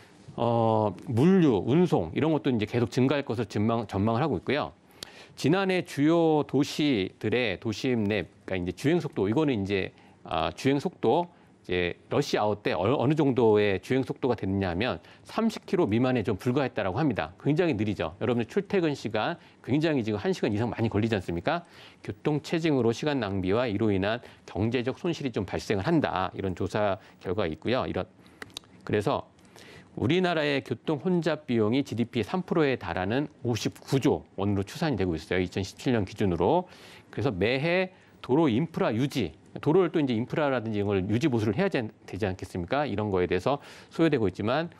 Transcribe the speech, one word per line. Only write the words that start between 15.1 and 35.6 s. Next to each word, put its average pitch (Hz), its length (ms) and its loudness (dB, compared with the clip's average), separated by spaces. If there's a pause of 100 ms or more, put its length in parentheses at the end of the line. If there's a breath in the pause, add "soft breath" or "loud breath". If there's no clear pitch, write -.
삼십 - 420 -4
킬로 180 200 2
미만에 120 360 2
좀 98 160 -2
불과했다라고 123 600 -2
합니다. 95 400 -2
굉장히 151 360 0
느리죠. 98 480 -2
여러분들 117 280 0
출퇴근 185 440 -2
시간 117 420 -4 (260 loud breath)
굉장히 147 400 0
지금 104 160 -2
한 185 140 -2
시간 170 220 -2
이상 107 160 0
많이 113 180 -2
걸리지 107 280 0
않습니까? 98 500 -2 (360 loud breath)
교통 147 380 -2
체증으로 147 520 2
시간 147 280 -2
낭비와 98 460 0
이로 107 240 0
인한 101 280 0 (280 loud breath)
경제적 120 520 -2
손실이 147 340 -4
좀 110 120 -2
발생을 92 420 -2
한다. 92 460 2
이런 95 220 -4
조사 98 420 -2 (240 loud breath)
결과가 95 280 -2
있고요. 107 380 -2
이런, 90 200 -4 (760 loud breath)
그래서 107 460 -2 (680 loud breath)
우리나라의 156 680 0
교통 151 320 -4
혼잡 170 500 -2
비용이 117 380 2
지디피 117 380 -2
삼 185 180 -2
프로에 151 360 0
달하는 98 520 -2 (140)
오십구 120 580 -2
조 101 240 2 (120)
원으로 98 260 0
추산이 143 340 -4
되고 92 180 0
있어요. 85 260 -2
이천십칠 92 520 -4